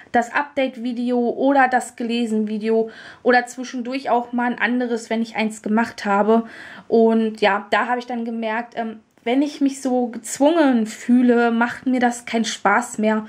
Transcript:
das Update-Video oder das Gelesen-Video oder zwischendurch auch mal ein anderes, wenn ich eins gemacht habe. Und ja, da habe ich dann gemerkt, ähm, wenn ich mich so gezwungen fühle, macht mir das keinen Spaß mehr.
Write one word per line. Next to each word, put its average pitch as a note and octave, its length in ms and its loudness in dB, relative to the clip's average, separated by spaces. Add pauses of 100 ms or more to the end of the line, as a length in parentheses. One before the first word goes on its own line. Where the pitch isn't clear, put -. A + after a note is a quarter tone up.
(120)
das A#3 220 0
Update-Video B3 840 -4
oder C4 520 2
das B3 260 -2
Gelesen-Video A3 960 -2 (340)
oder B3 220 4
zwischendurch C4 640 -8
auch A#3+ 240 0
mal A#3+ 180 -2
ein - 80 -8
anderes, A#3 500 -2
wenn A3+ 120 -2
ich A3+ 160 -6
eins A3 240 -4
gemacht A3 440 -2
habe. G#3 400 2 (440)
Und A3+ 500 2
ja, G#3 320 0
da A3+ 160 2
habe B3 120 -2
ich A#3+ 60 -10
dann A#3 200 -8
gemerkt, A3+ 500 -6
ähm, A3 240 -8 (240)
wenn B3 180 2
ich D4 200 -4
mich C4+ 200 0
so B3 260 0
gezwungen C4+ 800 2
fühle, A#3+ 640 4
macht A#3 340 -2
mir B3+ 160 0
das A#3+ 240 0
keinen A3+ 200 -2
Spaß G#3+ 520 0
mehr. G#3+ 320 0